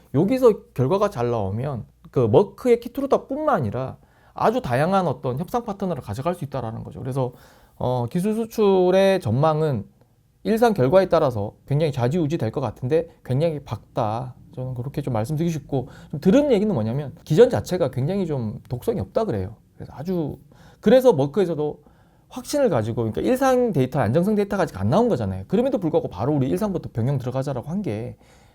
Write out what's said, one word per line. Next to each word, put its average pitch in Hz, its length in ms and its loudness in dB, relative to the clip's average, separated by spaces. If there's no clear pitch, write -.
여기서 214 600 2
결과가 190 360 0
잘 120 220 -2
나오면 113 540 -4
그 147 80 -2
머크의 202 640 2
키트루다뿐만 269 720 -2
아니라 127 400 -4
아주 170 280 0
다양한 160 460 0
어떤 131 320 -4
협상 233 240 -6
파트너를 190 400 -6
가져갈 135 320 -6
수 175 80 -10
있다라는 113 400 -8
거죠. 107 160 -14
그래서, 127 320 -4
어, 123 320 -2
기술 208 260 -2
수출의 196 840 4
전망은 143 640 0
일상 220 300 2
결과에 175 340 4
따라서 127 460 0
굉장히 147 280 0
좌지우지 147 440 0
될 110 140 -2
것 - 80 -6
같은데 135 480 -2
굉장히 147 360 0
밝다. 120 760 -6
저는 131 200 -8
그렇게 131 280 -6
좀 135 120 -4
말씀드리고 151 380 -2
싶고, 143 360 -4
좀 147 80 -8
들은 269 320 4
얘기는 208 220 2
뭐냐면 123 500 -4
기전 214 260 6
자체가 170 420 -2
굉장히 180 340 -2
좀 127 420 -6
독성이 160 320 -4
없다 156 240 -2
그래요. 107 320 -4
그래서 - 200 -16
아주, 170 420 -4
그래서 247 340 6
머크에서도 147 680 0
확신을 262 420 0
가지고, 117 340 0
그러니까 110 180 -2
일상 247 520 2
데이터, 131 260 0
안정성 170 360 2
데이터가 202 280 0
아직 90 160 -4
안 98 100 0
나온 214 180 4
거잖아요. 101 400 -2
그럼에도 262 300 0
불구하고 165 320 -2
바로 123 240 -2
우리 135 160 0
일상부터 165 420 -4
병용 131 260 -2
들어가자라고 131 520 -6
한 190 120 -4
게, 120 360 -6